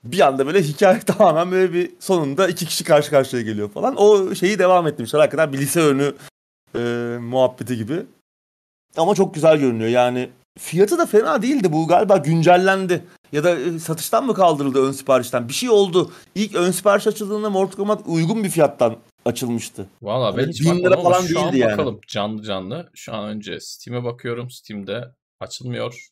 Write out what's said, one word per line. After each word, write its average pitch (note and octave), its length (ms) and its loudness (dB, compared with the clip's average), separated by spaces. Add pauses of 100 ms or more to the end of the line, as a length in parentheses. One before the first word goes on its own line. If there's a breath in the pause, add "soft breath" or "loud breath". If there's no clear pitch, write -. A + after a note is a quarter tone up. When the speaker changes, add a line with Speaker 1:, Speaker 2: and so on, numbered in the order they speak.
Speaker 1:
Bir B2+ 160 -6
anda C3+ 280 4
böyle F3+ 160 2
hikaye F#3+ 360 2
<laughs> - 60 -10
tamamen F3 460 2
böyle F#3 220 0
bir F3 260 -2
sonunda E3+ 480 0
iki F3 180 -4
kişi - 180 -6
karşı D3 260 4
karşıya C3 320 0
geliyor G#2 280 -6
falan. C4 280 -4
O G3+ 380 4
şeyi F3+ 240 -2
devam F3+ 280 4
ettirmişler. D3 320 -4
Hakikaten C#3+ 340 2
bir C3+ 40 -6
lise C#3+ 240 -2
önü, C#3 320 2 (600 loud breath)
e, A#2 40 -4 (420)
muhabbeti B2 560 -2
gibi. C3+ 280 -6 (920)
Ama E3+ 180 0
çok F#3+ 180 0
güzel D#3 260 4
görünüyor. A2+ 300 0
Yani B2 400 0 (300)
fiyatı G3+ 380 0
da E4 80 2
fena G#3 360 2
değildi. A#3 300 0
Bu D#3+ 160 -2
galiba F#3+ 300 4
güncellendi. F3+ 880 2 (280 soft breath)
Ya D3+ 120 -2
da, F3 160 2
e, E3 200 -4
satıştan D#3+ 460 -2
mı A3+ 80 -2
kaldırıldı C#3+ 540 2
ön C#3 40 -2
siparişten? B2+ 580 -2
Bir C#3 40 -8
şey B3 160 -4
oldu. F#3+ 420 2 (240 loud breath)
İlk G#3 200 -4
ön F3 160 0
sipariş G3 360 2
açıldığında G#3 420 -4
Mortal F#3+ 260 -2
Kombat G#3 300 -4
uygun E3+ 380 -2
bir F#3+ 60 -2
fiyattan C3 480 0 (280)
açılmıştı. A#2 600 -6 (140)
Speaker 2:
Valla G#2+ 360 -4
ben A#2+ 60 -2
Speaker 1:
Hani D#3+ 100 -4
Speaker 2:
hiç A2+ 80 -6
Speaker 1:
bin E3+ 180 2
lira F3+ 120 -4
Speaker 2:
bakmadım F3 140 2
ama F3 100 6
Speaker 1:
falan F3+ 120 0
Speaker 2:
şu E3 120 0
an D3+ 60 0
Speaker 1:
değildi D3+ 140 0
yani. A2+ 120 2
Speaker 2:
bakalım G#2 360 -4
canlı G#2+ 360 -6
canlı. G#2 500 -8
Şu - 200 -16
an G#2+ 160 -8
önce G#2 300 -10
Steam'e - 440 -12
bakıyorum. A#2+ 460 -8
Steam'de G#2 540 -12 (360)
açılmıyor. B2 720 -10